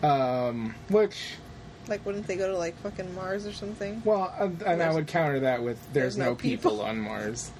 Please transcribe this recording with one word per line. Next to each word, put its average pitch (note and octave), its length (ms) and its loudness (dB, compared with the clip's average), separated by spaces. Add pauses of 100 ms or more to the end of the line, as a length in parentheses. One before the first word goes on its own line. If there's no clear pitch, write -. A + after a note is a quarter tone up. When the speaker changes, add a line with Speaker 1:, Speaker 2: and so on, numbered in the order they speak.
Speaker 1:
Um, B2 720 2 (140)
which G3+ 260 4 (720)
Speaker 2:
Like, G#3 180 -4
wouldn't G3+ 220 -4
they F#3+ 80 -2
go F#3+ 160 0
to, F#3 60 0
like, E3+ 240 -2
fucking F#3+ 340 -8
Mars F#3+ 300 -4
or G#3 80 -8
something? G#3 520 -6
Speaker 1:
Well, G3 340 4
uh, G3+ 60 2 (200)
and E3+ 160 4
I E3 40 4
Speaker 2:
Mars. D#3+ 100 4
Speaker 1:
would D3+ 120 0
counter D3 340 2
that B2+ 220 2
with A#2+ 140 0 (160)
there's C3 220 4
Speaker 2:
There's - 20 -2
no - 140 2
Speaker 1:
no A#2+ 40 0
people - 360 2
Speaker 2:
people. G#3+ 140 -2
Speaker 1:
on A3 140 -2
Mars. G#3+ 600 -4